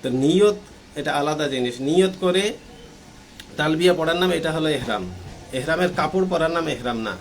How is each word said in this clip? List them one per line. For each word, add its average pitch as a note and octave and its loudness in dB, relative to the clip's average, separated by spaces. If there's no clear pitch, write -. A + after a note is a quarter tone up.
তো C3 -4
নিয়ত F3 4
এটা D3 -4
আলাদা D3 0
জিনিস, B2 -2
নিয়ত E3+ 4
করে F#3 2
তালবিয়া D#3+ 4
পড়ার D#3+ 0
নাম F#3 2
এটা D#3+ -2
হলো D#3 0
এহরাম। A2 -2
এহরামের D#3+ 0
কাপড় F3+ 2
পরার D#3+ 2
নাম E3+ -2
এহরাম A#2+ -4
না। G#2 -4